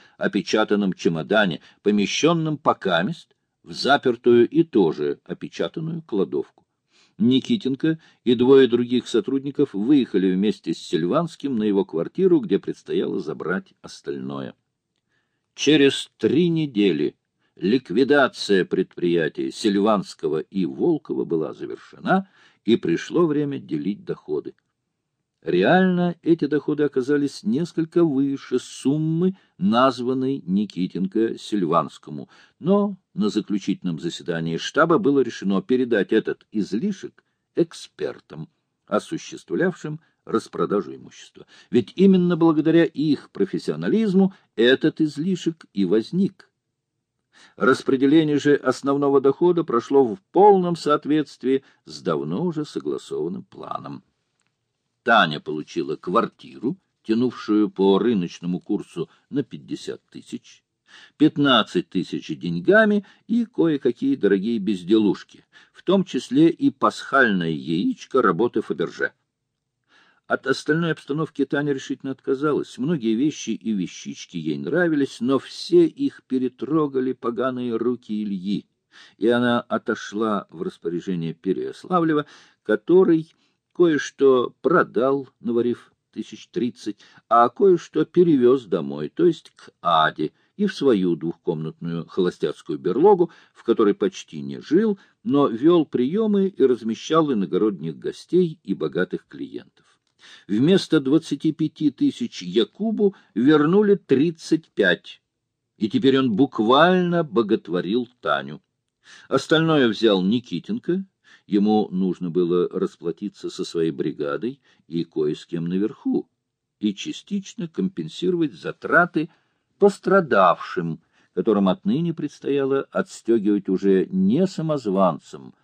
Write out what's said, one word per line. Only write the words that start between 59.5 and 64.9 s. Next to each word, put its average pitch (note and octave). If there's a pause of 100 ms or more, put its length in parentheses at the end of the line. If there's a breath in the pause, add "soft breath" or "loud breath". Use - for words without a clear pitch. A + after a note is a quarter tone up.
тысяч, - (540 loud breath)
пятнадцать C#3
тысяч - (100)
деньгами G3+ (200 soft breath)
и A#3
кое-какие C#3
дорогие G2+
безделушки, G2 (260 soft breath)